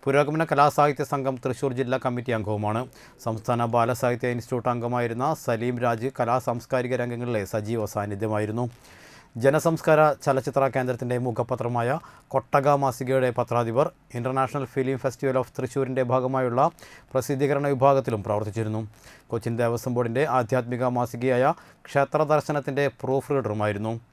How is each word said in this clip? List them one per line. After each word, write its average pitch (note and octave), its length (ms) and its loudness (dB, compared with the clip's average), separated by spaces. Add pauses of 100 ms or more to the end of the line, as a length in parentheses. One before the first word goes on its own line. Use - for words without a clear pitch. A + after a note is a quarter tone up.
പുരോഗമന C#3+ 460 2
കലാസാഹിത്യ D3 640 4
സംഘം C3+ 320 -2
തൃശൂർ C3+ 340 -2
ജില്ലാ B2+ 260 0
കമ്മിറ്റി B2 340 -2
അംഗവുമാണ്. G#2+ 440 -2 (420)
സംസ്ഥാന A#2 500 -2
ബാലസാഹിത്യ B2 600 0
ഇൻസ്റ്റിറ്റ്യൂട്ട് A#2+ 400 -4
അംഗമായിരുന്ന A#2+ 520 -2 (200)
സലീം A#2+ 300 0 (100)
രാജ് A#2 320 0
കലാ A#2+ 180 2 (120)
സാംസ്കാരിക B2 540 -2
രംഗങ്ങളിലെ A#2+ 400 -2 (120)
സജീവ A2 400 -2
സാന്നിധ്യമായിരുന്നു. G#2+ 720 -2 (760)
ജനസംസ്കാര D#3 560 4 (260)
ചലച്ചിത്ര C3+ 380 2 (120)
കേന്ദ്രത്തിൻ്റെ B2 500 -2
മുഖപത്രമായ A#2+ 720 -2 (360)
കൊട്ടക C3+ 340 2 (160)
മാസികയുടെ B2+ 460 0 (100)
പത്രാധിപർ, A#2+ 460 0 (320)
ഇന്റർനാഷണൽ C3 480 -2 (100)
ഫിലിം C3 280 0
ഫെസ്റ്റിവൽ C3 380 -2
ഓഫ് - 160 -8
തൃശ്ശൂരിൻ്റെ B2+ 460 -2 (100)
ഭാഗമായുള്ള C3 560 2 (420)
പ്രസിദ്ധീകരണ C#3 640 0
വിഭാഗത്തിലും B2+ 520 4
പ്രവർത്തിച്ചിരുന്നു. G#2+ 540 -2 (500)
കൊച്ചിൻ A#2 300 -2
ദേവസ്വം A#2+ 360 0
ബോർഡിൻ്റെ A#2+ 280 0 (140)
ആധ്യാത്മിക B2 460 0 (120)
മാസികയായ B2 560 2 (340)
ക്ഷേത്ര C#3 320 0 (140)
ദർശനത്തിൻ്റെ C#3+ 520 0 (180)
പ്രൂഫ് C3 320 -2
റീഡറുമായിരുന്നു. G#2 580 -2 (200)